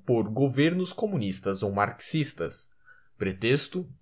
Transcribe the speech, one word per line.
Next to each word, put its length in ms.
por 240
governos 640
comunistas 680
ou 80
marxistas. 1000
Pretexto: 680